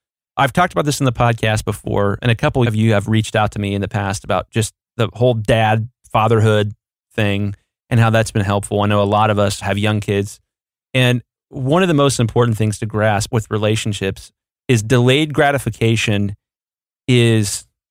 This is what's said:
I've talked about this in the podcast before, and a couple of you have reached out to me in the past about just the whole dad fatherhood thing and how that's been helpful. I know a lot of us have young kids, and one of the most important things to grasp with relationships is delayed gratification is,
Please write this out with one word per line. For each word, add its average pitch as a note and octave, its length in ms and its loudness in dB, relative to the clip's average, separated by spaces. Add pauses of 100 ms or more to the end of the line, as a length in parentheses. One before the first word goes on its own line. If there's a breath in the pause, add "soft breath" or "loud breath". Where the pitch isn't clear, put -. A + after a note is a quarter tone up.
(360)
I've C3+ 160 0
talked F3+ 220 0
about E3+ 100 0
this C#3+ 160 -2
in C#3 60 0
the B2 60 0
podcast A2+ 520 0
before, G2+ 560 -2
and B2 100 0
a A#2 40 2
couple C3+ 340 0
of G#2+ 60 -2
you A2 180 2
have G2+ 160 0
reached A2 260 0
out G#2+ 180 0
to - 60 -10
me G2+ 160 -4
in G2+ 60 -4
the G2 80 -4
past G2 360 -6
about - 260 -4
just - 240 -6 (240)
the A2+ 160 0
whole B2 200 2
dad A2 540 0 (240)
fatherhood A2 640 2 (400)
thing G2+ 400 -2 (340)
and A#2 100 0
how A2+ 120 4
that's A2+ 200 2
been G#2+ 140 -2
helpful. G2+ 380 -2
I G2+ 40 0
know G#2 160 2
a - 20 2
lot G#2 260 2
of G#2 80 0
us G2 220 0
have G2+ 180 -4
young G#2+ 220 -2
kids, G2+ 380 -4 (540)
and B2 300 0 (260)
one C#3+ 340 0
of F#3 60 2
the E3+ 60 2
most C#3 260 2
important A#2 380 0
things A2 220 -2
to A2+ 60 -6
grasp G#2 460 0
with A2+ 180 -2
relationships G#2+ 800 -4 (360)
is A#2 140 4
delayed C3 500 2
gratification A2+ 1040 0 (720)
is, A#2 580 2 (240)